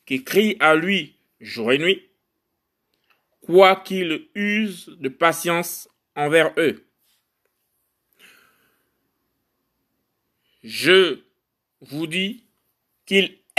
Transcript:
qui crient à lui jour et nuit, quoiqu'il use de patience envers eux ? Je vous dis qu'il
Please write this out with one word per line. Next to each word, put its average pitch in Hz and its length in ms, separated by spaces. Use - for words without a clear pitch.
qui 131 180
crient 208 360
à 156 140
lui 165 440
jour 113 320
et 143 60
nuit, 180 300
quoiqu'il 185 920
use 208 540
de 135 80
patience 170 800
envers 151 420
eux ? 151 300
Je 135 580
vous 139 260
dis 190 380
qu'il 190 320